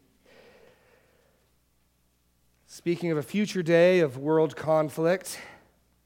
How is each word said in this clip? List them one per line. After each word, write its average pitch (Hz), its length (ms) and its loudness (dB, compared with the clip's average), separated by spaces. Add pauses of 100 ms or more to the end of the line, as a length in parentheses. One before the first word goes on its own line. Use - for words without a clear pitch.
(2750)
Speaking 170 440 -6
of 156 80 -2
a 143 40 -6
future 196 400 -4
day 170 380 6
of 131 160 0
world 156 400 0
conflict, 156 840 -2 (680)